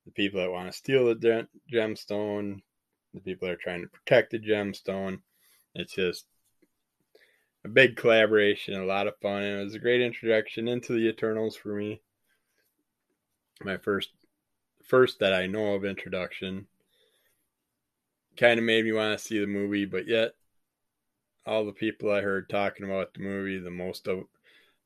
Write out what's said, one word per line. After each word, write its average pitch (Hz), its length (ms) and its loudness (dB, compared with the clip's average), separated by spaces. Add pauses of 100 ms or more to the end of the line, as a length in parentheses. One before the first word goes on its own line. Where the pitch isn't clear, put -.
the 87 60 -20
people 98 280 -2
that 90 120 -2
wanna 90 200 -8
steal 131 360 2
the 117 80 4
gem-, 113 340 2 (220)
Gemstone, 104 880 -4 (520)
the 92 60 -16
people 92 280 -8
that 87 80 -4
are - 20 -8
trying 87 240 -6
to - 80 -12
protect - 420 4
the 117 80 -4
Gemstone. 98 840 -2 (540)
It's - 180 -10
just 90 340 -4 (1400)
a - 20 -14
big 120 300 6
collaboration, 107 760 4
a 95 120 -6
lot 98 220 0
of 101 140 -6
fun. 101 220 -2
It 101 200 -4
was 101 120 -10
a 107 40 -12
great 120 220 2
introduction 113 680 0
into 123 240 -4
the 113 160 2
Eternals 110 480 -2
for 104 180 -8
me. 104 260 -6 (1600)
My 95 140 -4
first, 98 360 -2 (720)
first - 380 4
that 98 140 2
I 92 140 0
know 104 260 -2
of 98 100 -2
introduction. 95 840 -8 (1700)
Kinda 117 240 6
made 113 240 2
me 110 80 0
wanna 107 240 0
see 110 220 -6
the 101 60 0
movie, 101 400 -2
but 95 220 -6
yet 113 240 2 (1120)
all 110 200 0
the 104 80 -8
people 107 360 -4
I 101 120 2
heard 98 280 -2
talking 101 360 -2
about 95 280 -4
the - 60 -16
movie, 98 400 -4
the 87 100 -10
most 90 380 -8
of, 95 160 -4 (640)